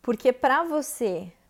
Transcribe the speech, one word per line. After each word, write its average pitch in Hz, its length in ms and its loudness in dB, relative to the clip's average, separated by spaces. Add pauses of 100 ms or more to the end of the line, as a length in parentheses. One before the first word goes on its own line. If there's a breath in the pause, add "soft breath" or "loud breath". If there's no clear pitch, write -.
Porque 247 320 2
pra 277 320 2
você 214 640 -4 (180)